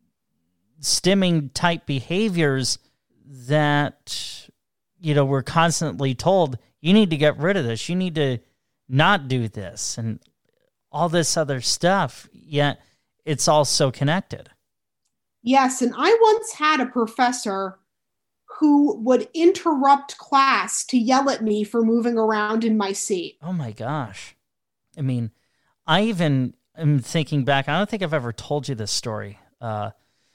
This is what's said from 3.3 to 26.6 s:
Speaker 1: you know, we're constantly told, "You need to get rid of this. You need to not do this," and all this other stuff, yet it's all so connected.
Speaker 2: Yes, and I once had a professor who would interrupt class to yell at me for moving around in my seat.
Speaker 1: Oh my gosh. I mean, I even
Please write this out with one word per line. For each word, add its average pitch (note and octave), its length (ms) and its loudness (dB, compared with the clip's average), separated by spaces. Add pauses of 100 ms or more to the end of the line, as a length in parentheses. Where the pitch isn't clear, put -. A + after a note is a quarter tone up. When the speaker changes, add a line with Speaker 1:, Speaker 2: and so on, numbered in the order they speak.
Speaker 1:
you D#3 140 -2
know, C#3+ 100 4
we're C3+ 200 0
constantly C#3+ 720 0
told, D#3+ 420 2 (240)
"You E3 120 4
need G#3 180 6
to D#3+ 60 -2
get D3 200 2
rid F3 180 0
of F3+ 80 -2
this. A2+ 240 -4
You E3+ 80 -4
need F3+ 200 -4
to C3+ 240 0 (500)
not D3+ 380 2
do B2 200 -2
this," - 500 -10
and A2+ 220 -6 (720)
all D#3 160 -2
this E3 300 0
other C#3 240 -2
stuff, F3 720 0
yet C#3+ 480 -2 (420)
it's D#3 240 -2
all D3+ 160 4
so C3+ 280 0
connected. - 580 -4 (920)
Speaker 2:
Yes, C4 380 2
and B3 140 0
I F4+ 260 4
once A4 320 2
had D4+ 280 0
a B3 40 -2
professor A3+ 920 -2 (800)
who D4 380 4
would A#3+ 360 2
interrupt D4 840 2
class C4+ 680 0
to - 120 0
yell B3+ 320 2
at A3+ 140 -2
me G#3+ 200 0
for A#3 200 -2
moving A#3 340 2
around A3 460 0
in A3 120 2
my G3+ 160 0
seat. F#3 500 -6
Speaker 1:
Oh E3+ 120 -8
my C#3+ 180 -6
gosh. A#2 640 -8 (600)
I E3 40 -8
mean, B2 300 -2 (560)
I E3+ 180 4
even D3+ 500 0 (200)